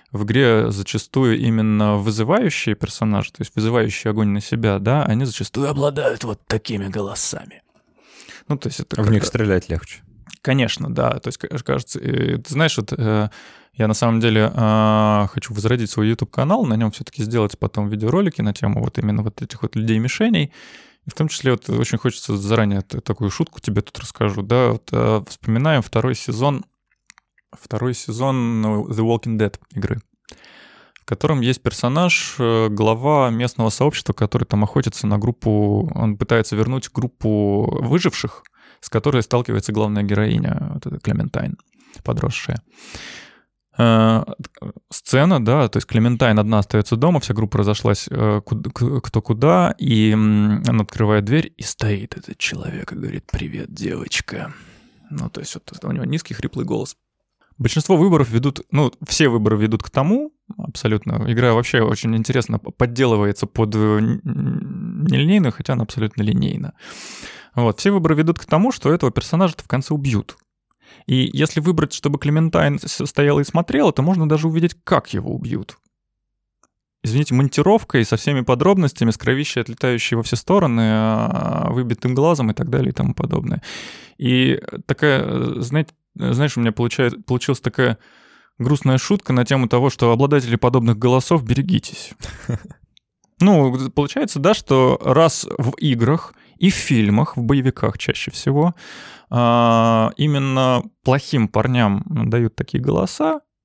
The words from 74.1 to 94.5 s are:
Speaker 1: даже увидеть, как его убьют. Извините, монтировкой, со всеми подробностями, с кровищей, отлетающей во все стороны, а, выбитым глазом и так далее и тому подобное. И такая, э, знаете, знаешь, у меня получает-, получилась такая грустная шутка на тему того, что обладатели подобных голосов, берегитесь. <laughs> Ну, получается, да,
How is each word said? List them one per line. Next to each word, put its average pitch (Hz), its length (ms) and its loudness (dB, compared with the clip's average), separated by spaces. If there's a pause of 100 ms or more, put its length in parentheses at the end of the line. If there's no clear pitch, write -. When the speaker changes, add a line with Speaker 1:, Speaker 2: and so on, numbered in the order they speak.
Speaker 1:
даже 156 180 2
увидеть, 165 360 0
как - 300 -2
его - 200 -4
убьют. - 440 -8 (1300)
Извините, 127 320 0
монтировкой, 143 720 2
со 113 120 0
всеми 139 240 -2
подробностями, 135 720 2
с 101 60 -2
кровищей, 131 440 -2
отлетающей 117 560 -2
во 117 60 0
все - 120 -4
стороны, 131 480 2
а, 110 880 0
выбитым 123 440 -2
глазом 139 360 2
и - 20 0
так 123 160 -4
далее 131 220 0
и - 20 -4
тому - 200 -2
подобное. - 480 -4 (560)
И 127 440 2 (260)
такая, 139 360 2
э, 123 380 -4
знаете, 143 300 -2 (240)
знаешь, 123 420 0
у 120 40 0
меня 117 120 2
получает-, 120 520 -2
получилась 123 360 -2
такая - 360 0 (640)
грустная 131 400 0
шутка - 340 -2
на 123 120 2
тему 131 240 2
того, 123 200 4
что 120 220 2
обладатели 127 460 2
подобных 120 420 2
голосов, 131 440 2
берегитесь. - 760 -2
<laughs> - 60 -20 (1160)
Ну, 135 500 4
получается, 151 480 -2
да, 180 160 4